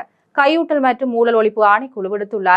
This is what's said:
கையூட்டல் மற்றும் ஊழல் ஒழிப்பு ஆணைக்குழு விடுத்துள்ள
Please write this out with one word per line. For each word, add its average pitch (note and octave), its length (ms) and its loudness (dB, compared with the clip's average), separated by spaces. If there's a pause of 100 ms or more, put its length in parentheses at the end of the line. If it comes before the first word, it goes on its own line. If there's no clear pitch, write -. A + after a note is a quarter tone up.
(400)
கையூட்டல் D#4 460 0
மற்றும் B3+ 340 -2
ஊழல் A#3 200 2
ஒழிப்பு G#3+ 320 0
ஆணைக்குழு G#3+ 420 -2
விடுத்துள்ள G3+ 440 -6